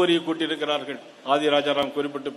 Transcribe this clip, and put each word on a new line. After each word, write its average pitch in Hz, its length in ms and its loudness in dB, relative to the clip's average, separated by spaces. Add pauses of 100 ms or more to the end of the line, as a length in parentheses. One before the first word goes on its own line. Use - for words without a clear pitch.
வரியை 170 200 4
கூட்டியிருக்கிறார்கள், 147 800 -4 (320)
ஆதி 147 220 4
ராஜாராம் 143 420 0
குறிப்பிட்டு 143 400 -4